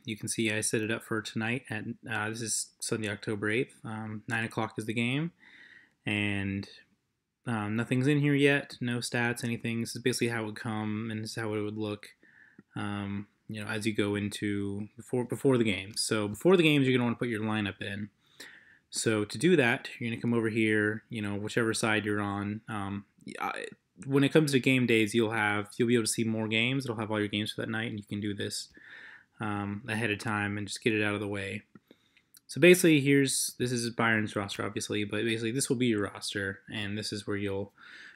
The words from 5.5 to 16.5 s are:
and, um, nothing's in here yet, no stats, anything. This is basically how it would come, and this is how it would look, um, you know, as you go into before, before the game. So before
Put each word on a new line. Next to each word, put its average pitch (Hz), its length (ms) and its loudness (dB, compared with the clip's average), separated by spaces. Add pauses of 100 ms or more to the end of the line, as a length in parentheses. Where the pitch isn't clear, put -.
and, 101 640 0 (760)
um, 107 300 -2
nothing's 127 320 0
in 147 140 4
here 143 160 4
yet, 143 440 4
no 120 180 -2
stats, 120 440 -2
anything. 117 380 -4
This 113 160 -6
is 117 60 -8
basically 120 260 2
how 117 160 -2
it - 20 -4
would 107 80 -8
come, 107 560 -4
and 110 140 -6
this 110 60 -10
is - 60 -12
how 113 180 -2
it 107 60 -2
would 104 160 -4
look, 107 340 -6 (680)
um, 101 500 -4 (220)
you 107 120 -8
know, 104 80 -8
as 110 160 -4
you 113 80 2
go 101 220 0
into 101 720 -4 (100)
before, 123 280 -4
before 127 340 2
the 117 60 4
game. 98 320 -2
So 107 320 0
before 170 280 4